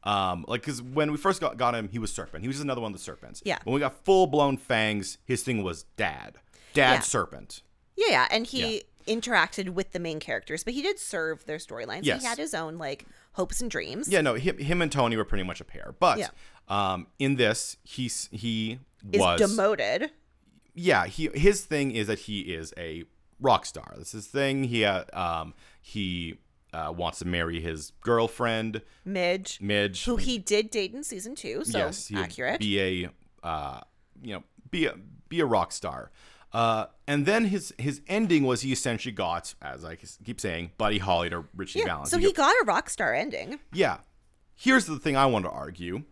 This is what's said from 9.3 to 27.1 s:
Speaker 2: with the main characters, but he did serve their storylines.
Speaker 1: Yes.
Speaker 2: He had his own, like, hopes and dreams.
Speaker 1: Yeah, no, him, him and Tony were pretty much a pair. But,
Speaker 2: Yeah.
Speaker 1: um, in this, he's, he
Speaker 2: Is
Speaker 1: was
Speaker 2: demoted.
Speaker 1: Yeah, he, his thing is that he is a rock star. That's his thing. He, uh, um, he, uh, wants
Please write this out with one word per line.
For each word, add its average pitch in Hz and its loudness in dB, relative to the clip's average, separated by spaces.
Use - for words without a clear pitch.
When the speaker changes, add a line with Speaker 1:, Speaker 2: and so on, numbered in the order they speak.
Speaker 2:
with 185 -4
the 185 -6
main 160 -6
characters, 151 -6
but 240 -6
he 269 -4
did 392 -2
serve 160 -6
their 151 -8
storylines. - -10
Speaker 1:
Yes. - 0
Speaker 2:
He 254 -4
had 240 -4
his 302 -6
own, 160 -6
like, 139 -8
hopes - -2
and - -4
dreams. 127 -4
Speaker 1:
Yeah, 180 6
no, 131 4
him, 131 0
him 165 2
and 160 2
Tony 117 2
were 107 2
pretty 98 0
much 87 -6
a - -14
pair. - -14
But, 143 4
Speaker 2:
Yeah. 101 -2
Speaker 1:
um, 95 0
in 139 2
this, 113 2
he's, - -6
he 110 -4
Speaker 2:
Is - 6
Speaker 1:
was - 6
Speaker 2:
demoted. 202 2
Speaker 1:
Yeah, 156 4
he, 151 -4
his 202 6
thing 143 0
is 110 -2
that 104 -2
he 104 -6
is 80 -8
a 82 -8
rock 120 4
star. - -14
That's - -14
his 110 -12
thing. 135 0
He, 117 2
uh, 98 2
um, 82 -4
he, 90 -6
uh, 80 -6
wants 85 -4